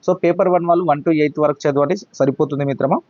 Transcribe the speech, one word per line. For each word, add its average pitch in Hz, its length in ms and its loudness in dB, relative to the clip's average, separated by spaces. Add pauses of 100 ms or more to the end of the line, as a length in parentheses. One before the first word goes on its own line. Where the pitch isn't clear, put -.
So, 185 80 2
పేపర్ 180 320 0
వన్ 175 180 0
వాళ్ళు 170 180 2
వన్ 147 180 0
to 170 100 0
ఎయిత్ 151 280 0
వరకు 151 280 0
చదవండి, 143 280 0
సరిపోతుంది, 143 680 -2
మిత్రమా. 139 320 -2 (140)